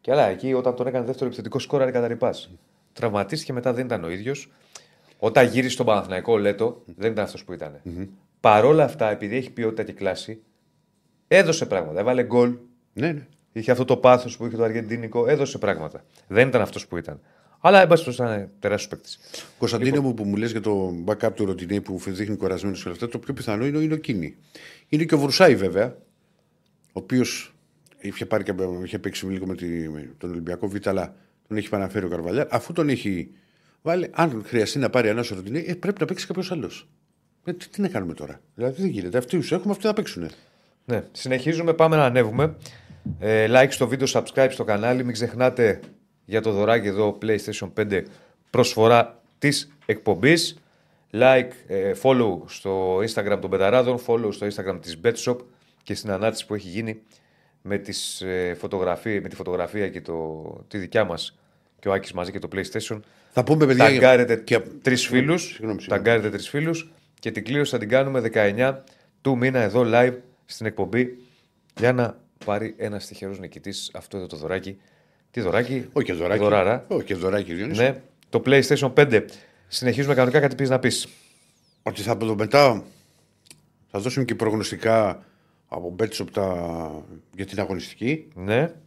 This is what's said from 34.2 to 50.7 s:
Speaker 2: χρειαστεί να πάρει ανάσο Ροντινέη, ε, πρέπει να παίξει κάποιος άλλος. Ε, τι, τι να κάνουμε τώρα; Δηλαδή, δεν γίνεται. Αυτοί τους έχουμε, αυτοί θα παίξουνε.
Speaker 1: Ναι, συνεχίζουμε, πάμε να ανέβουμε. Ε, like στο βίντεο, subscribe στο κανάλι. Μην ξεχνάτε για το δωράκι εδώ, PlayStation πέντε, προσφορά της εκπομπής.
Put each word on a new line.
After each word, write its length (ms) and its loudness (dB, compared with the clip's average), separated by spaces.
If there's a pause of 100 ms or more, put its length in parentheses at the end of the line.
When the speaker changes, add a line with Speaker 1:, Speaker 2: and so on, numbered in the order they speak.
Speaker 2:
χρειαστεί 320 0
να 120 0
πάρει 180 2
ανάσο 260 -2
Ροντινέη, 340 -8
ε, 60 -4
πρέπει 260 -6
να 60 0
παίξει 200 -6
κάποιος 260 -6
άλλος. 360 -10 (560)
Ε, 80 -6
τι, 160 -12
τι 120 -10
να 80 0
κάνουμε 260 -4
τώρα; 260 -14 (140)
Δηλαδή, 260 -4
δεν 100 0
γίνεται. 280 -2
Αυτοί 180 -2
τους 160 -2
έχουμε, 180 -2
αυτοί 160 -2
θα 60 2
παίξουνε. 380 -6 (540)
Speaker 1:
Ναι, 280 -4
συνεχίζουμε, 600 -2
πάμε 220 6
να 80 4
ανέβουμε. 500 2 (640)
Ε, 300 2
like 220 8
στο 180 0
βίντεο, 220 -2
subscribe 400 2
στο 140 -6
κανάλι. 400 0
Μην 80 -4
ξεχνάτε 680 2 (440)
για 160 -2
το 120 0
δωράκι 340 2
εδώ, 360 0
PlayStation 520 -4
πέντε, 300 -2 (460)
προσφορά 720 4 (160)
της 340 -2 (140)
εκπομπής. 720 2 (540)